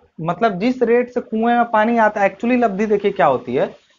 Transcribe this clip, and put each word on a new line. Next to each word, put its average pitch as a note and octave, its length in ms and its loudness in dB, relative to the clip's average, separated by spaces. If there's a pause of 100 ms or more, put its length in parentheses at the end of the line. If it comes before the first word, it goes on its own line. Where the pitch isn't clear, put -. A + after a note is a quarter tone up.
(200)
मतलब F3 380 -2
जिस B3+ 240 0
रेट A#3+ 280 0
से A#3+ 100 -4
कुएं A#3 360 -2
में A#3+ 80 2
पानी A#3 340 2
आता G#3+ 220 2
है, F#3+ 160 0
actually B3 220 0
लब्धि G#3+ 280 0
देखिए G3+ 240 0
क्या F#3+ 160 2
होती B2 280 0
है F3+ 200 -2 (240)